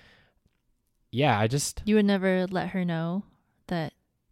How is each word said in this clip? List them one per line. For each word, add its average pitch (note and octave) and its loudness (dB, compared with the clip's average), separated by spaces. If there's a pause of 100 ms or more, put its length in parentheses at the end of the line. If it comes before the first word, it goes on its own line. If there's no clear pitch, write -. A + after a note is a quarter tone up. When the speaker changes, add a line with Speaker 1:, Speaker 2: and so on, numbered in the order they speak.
(1120)
Speaker 1:
yeah, A#2+ 2
I A2 4
just C#3+ -4
Speaker 2:
You G#3+ 4
would G#3+ 6
never F#3 2
let F#3 -4
her F3+ -4
know E3+ -2 (440)
that E3 -6 (380)